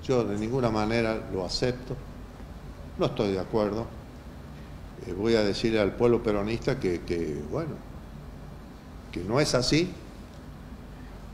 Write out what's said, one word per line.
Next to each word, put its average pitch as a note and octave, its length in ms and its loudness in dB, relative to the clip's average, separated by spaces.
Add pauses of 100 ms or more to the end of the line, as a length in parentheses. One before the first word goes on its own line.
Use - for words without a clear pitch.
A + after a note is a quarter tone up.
Yo B2 200 4
de G#2 140 0
ninguna A#2 320 2
manera A2 500 4 (140)
lo F#2+ 100 0
acepto, B2 520 0 (1040)
no F3 80 6
estoy G#2+ 240 4
de F#2+ 80 4
acuerdo. G#2+ 480 2 (1200)
Eh, F#2 60 -4
voy A2 220 4
a G#2+ 60 8
decirle G#2+ 380 4
al G2 140 6
pueblo A#2+ 280 6
peronista A2 580 2
que, F2+ 220 0
que, E2 480 -2
bueno, C#3+ 220 -2 (1400)
que E2+ 120 -4
no A2 160 4
es D3 160 4
así D3 360 4 (1400)